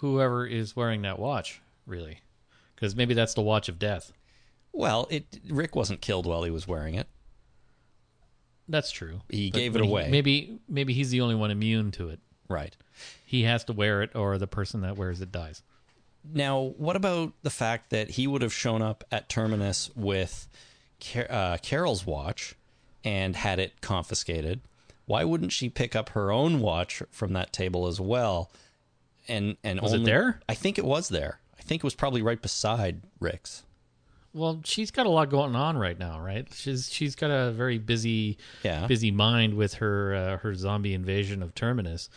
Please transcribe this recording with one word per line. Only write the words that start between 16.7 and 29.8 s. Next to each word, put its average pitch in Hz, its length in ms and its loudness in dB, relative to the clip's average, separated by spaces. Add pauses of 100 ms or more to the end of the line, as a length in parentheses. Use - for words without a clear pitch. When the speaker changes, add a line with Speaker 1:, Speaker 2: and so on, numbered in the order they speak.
Speaker 2:
about 175 380 0 (100)
the 147 80 -2
fact 117 400 -2
that 107 200 0
he 127 140 0
would 139 160 0
have 117 120 0
shown 113 280 0
up 110 300 -2
at - 180 -4
Terminus 104 680 0
with 98 520 -2 (520)
Car-, - 320 -4
uh, 92 300 0
Carol's 135 440 0
watch 78 500 -6 (480)
and 95 320 0
had 95 240 0
it - 220 -4
confiscated? 85 800 -2 (440)
Why 120 180 2
wouldn't 165 280 0
she 127 180 -2
pick - 260 -2
up 110 140 -2
her 101 220 0
own 147 300 4
watch 90 500 0
from 95 220 -2
that 92 200 -2
table 90 320 0
as 87 160 -2
well? 98 500 0 (760)
And, 107 360 0
and 95 180 -2